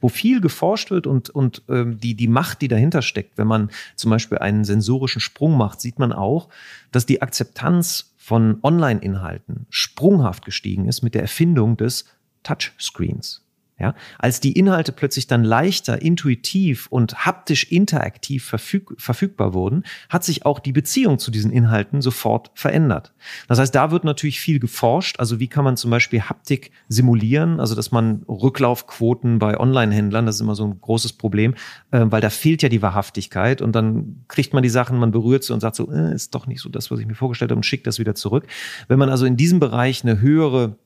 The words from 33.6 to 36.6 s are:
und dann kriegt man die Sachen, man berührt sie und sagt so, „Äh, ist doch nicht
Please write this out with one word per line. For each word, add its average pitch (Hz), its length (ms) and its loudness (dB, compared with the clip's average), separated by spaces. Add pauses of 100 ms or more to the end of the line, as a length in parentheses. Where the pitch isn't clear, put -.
und 110 120 0
dann 110 560 -2
kriegt - 260 -2
man 135 80 4
die 123 60 4
Sachen, 123 300 0
man 117 120 2
berührt 120 320 2
sie - 100 -6
und 117 60 -2
sagt 110 160 -4
so, - 160 -6
„Äh, 160 240 -2
ist - 220 -10
doch 127 100 -8
nicht 123 140 -10